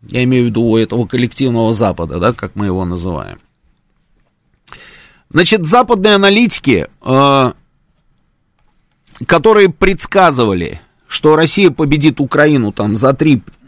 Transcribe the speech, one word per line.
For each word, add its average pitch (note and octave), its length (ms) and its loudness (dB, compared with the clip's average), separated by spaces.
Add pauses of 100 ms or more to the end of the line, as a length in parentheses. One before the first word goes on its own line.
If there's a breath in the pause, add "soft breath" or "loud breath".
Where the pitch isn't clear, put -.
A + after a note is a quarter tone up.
Я B2 160 -4
имею B2+ 200 2
в - 40 -2
виду A2+ 140 -2
у A2+ 140 2
этого A2+ 300 -2
коллективного A#2+ 680 -2
Запада, F2 480 -4
да, A2 120 0
как - 220 -12
мы G#2 120 -6
его F#2 180 -4
называем. E2 540 -8 (1900 loud breath)
Значит, E3+ 360 0
западные G#3+ 480 2
аналитики, G3 720 2 (180)
э, C3+ 480 2 (1700)
которые G3+ 420 4
предсказывали, C3 1120 -2 (280)
что D3+ 260 2
Россия E3 360 2
победит D3 500 0
Украину C#3+ 520 0
там G#2 220 -4
за C3 200 0
три, C#3+ 280 0 (240)